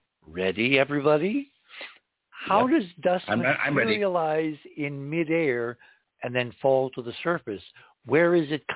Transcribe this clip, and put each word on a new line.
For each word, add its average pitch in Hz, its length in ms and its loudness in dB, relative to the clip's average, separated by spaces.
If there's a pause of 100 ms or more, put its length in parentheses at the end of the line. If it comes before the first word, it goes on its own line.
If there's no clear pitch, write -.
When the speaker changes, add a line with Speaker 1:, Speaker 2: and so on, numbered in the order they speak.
(260)
Speaker 1:
Ready, 95 540 0
everybody? 151 720 0 (960)
How 220 200 2
Speaker 2:
Yep. 294 140 4
Speaker 1:
does 180 80 -8 (120)
dust 180 260 0
Speaker 2:
I'm 110 140 0
re-, 123 60 2 (160)
I'm 143 120 0
ready. - 160 2
Speaker 1:
materialize 160 640 0 (200)
in 143 320 -6
midair 147 680 0 (460)
and 123 120 -6
then 123 160 0 (100)
fall 135 300 4
to 131 100 -10
the 117 120 -8 (100)
surface? 156 380 -4 (440)
Where 165 300 4
is 151 160 2
it 151 120 -6 (120)